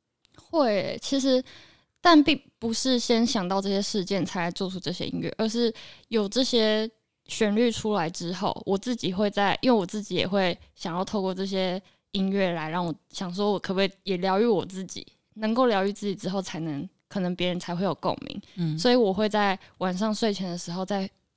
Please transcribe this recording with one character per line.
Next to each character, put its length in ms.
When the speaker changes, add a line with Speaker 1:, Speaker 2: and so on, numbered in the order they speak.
Speaker 1:
会， 640
其 200
实， 240
但 200
并 180
不 140
是 260
先 260
想 220
到 140
这 60
些 140
事 220
件 220
才 260
做 180
出 100
这 120
些 160
音 120
乐， 180
而 100
是 260
有 180
这 160
些 460
旋 280
律 160
出 220
来 160
之 240
后， 220
我 120
自 180
己 160
会 180
在， 320
因 120
为 40
我 80
自 180
己 120
也 120
会 300
想 200
要 80
透 180
过 120
这 120
些 360
音 200
乐 200
来 180
让 160
我 80
想 240
说， 180
我 80
可 140
不 60
可 60
以 60
也 140
疗 220
愈 60
我 200
自 180
己， 220
能 180
够 120
疗 200
愈 60
自 140
己 80
之 160
后 120
才 180
能， 280
可 140
能 140
别 120
人 120
才 160
会 80
有 120
共 200
鸣。 140
Speaker 2:
嗯。 220
Speaker 1:
所 140
以 40
我 160
会 160
在 300
晚 180
上 160
睡 200
前 160
的 80
时 140
候 140
再 240